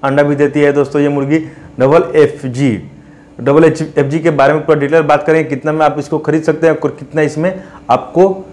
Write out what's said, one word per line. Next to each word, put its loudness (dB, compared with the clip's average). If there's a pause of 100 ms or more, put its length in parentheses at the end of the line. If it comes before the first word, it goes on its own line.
अंडा 0
भी 0
देती 0
है 4
दोस्तों, 0
ये 0
मुर्गी -2 (420)
डबल 2
एफ़ 2
जी। -4 (500)
डबल 4
एफ़ 0
जी -2
के 0
बारे 2
में -2
पूरा 2
डिटेल 0
बात 0
करेंगे, 0
कितना -4
में 0
आप 0
इसको -6
खरीद -2
सकते 0
हैं 2
और -4
कितना -6
इसमें -4 (280)
आपको 0